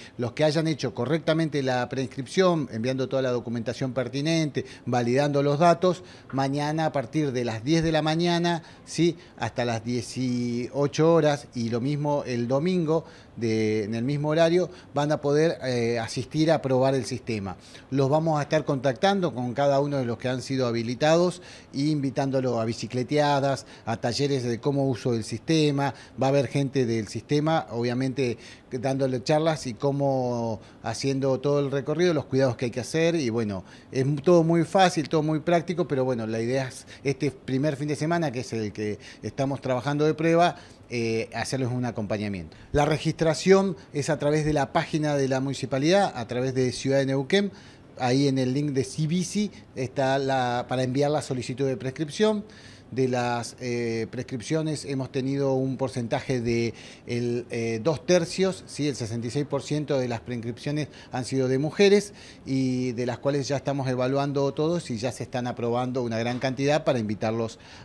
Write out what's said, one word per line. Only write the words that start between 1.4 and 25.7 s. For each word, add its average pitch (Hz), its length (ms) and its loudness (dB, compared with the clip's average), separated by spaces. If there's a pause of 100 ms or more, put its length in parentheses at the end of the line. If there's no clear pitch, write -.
la 127 260 0
preinscripción, 135 840 0
enviando 127 360 -2
toda 135 120 0
la 131 100 0
documentación 120 640 -4
pertinente, 139 720 0 (220)
validando 127 560 2
los 143 160 2
datos, 170 440 4 (300)
mañana 147 540 0
a 151 60 0
partir 139 400 -2
de 123 120 -2
las 110 180 -4
diez 156 220 2
de 160 80 2
la 156 80 2
mañana, 170 600 2 (240)
¿sí?, 165 320 0 (180)
hasta 120 300 -2
las 113 180 -2
dieciocho 123 1300 0
horas 151 420 4
y 117 140 -2
lo 117 120 0
mismo 147 460 -2
el 120 220 -2
domingo, 160 560 2 (320)
de, 110 480 2
en 107 100 -4
el 117 100 -2
mismo 143 240 -2
horario, 165 400 4 (240)
van 147 200 0
a 147 100 -2
poder, 147 420 2
eh, 120 340 0
asistir 139 520 0
a 151 100 4
probar 131 340 4
el 131 120 0
sistema. 107 500 -6 (340)
Los 135 200 2
vamos 156 280 2
a 143 40 0
estar 151 240 0
contactando 147 680 2
con 123 220 -4
cada 139 260 4
uno 143 160 0
de 131 80 0
los 117 140 -4
que 127 100 -4
han 127 140 -2
sido 131 240 -2
habilitados 127 760 2 (320)
e 139 120 -2
invitándolo 135 760 0
a 113 60 0
bicicleteadas, 135 1000 0 (220)
a 113 100 -2
talleres 131 460 0
de 120 180 -2
cómo 139 300 0
uso 123 220 -2
del 113 120 -2
sistema. 139 720 0 (280)